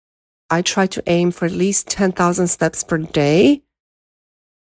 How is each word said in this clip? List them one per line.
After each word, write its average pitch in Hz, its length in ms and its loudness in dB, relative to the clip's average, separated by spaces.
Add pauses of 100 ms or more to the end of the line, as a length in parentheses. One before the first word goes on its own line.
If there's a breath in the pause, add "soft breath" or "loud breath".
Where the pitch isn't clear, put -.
(480)
I 170 140 0
try 190 240 0
to - 220 -6
aim 175 240 2
for 175 140 -4
at 170 40 -2
least 185 380 -2
ten 190 240 -2
thousand 180 340 0
steps - 380 -2
per 165 140 -4
day. 160 680 2 (960)